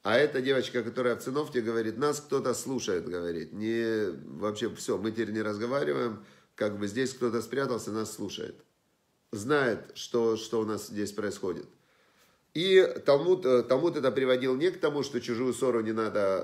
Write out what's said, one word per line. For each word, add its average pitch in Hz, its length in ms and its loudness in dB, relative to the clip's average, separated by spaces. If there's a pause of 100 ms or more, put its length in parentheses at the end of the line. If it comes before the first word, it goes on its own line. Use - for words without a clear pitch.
А 107 140 4
эта 143 240 4
девочка, 127 420 0
которая 120 320 0
в - 60 -12
циновке, 139 400 -2
говорит: 110 360 -2
«Нас 147 220 0
кто-то 131 340 -2
слушает», 107 540 -2
говорит. 85 460 -6
«Не, 110 580 0 (280)
вообще 104 360 -2
все, 104 220 -2
мы 107 140 -2
теперь 107 200 -4
не 110 100 -2
разговариваем, 120 840 -2 (320)
как 104 220 -2
бы 104 100 -2
здесь 123 260 -2
кто-то 117 280 0
спрятался, 123 500 -4
нас 107 220 -4
слушает. - 420 -8 (760)
Знает, 117 640 0
что, 113 420 0
что 113 220 -4
у 107 60 0
нас 107 220 -4
здесь 104 240 -4
происходит». 98 540 -6 (880)
И 190 280 8 (240)
Талмуд, 151 400 4
э, 123 180 6
Талмуд 143 340 2
это 131 140 2
приводил 127 440 2
не 165 160 2
к 175 80 -12
тому, 147 240 0
что 120 180 -4
чужую 120 320 -2
ссору 117 280 2
не 110 100 -2
надо, 101 520 0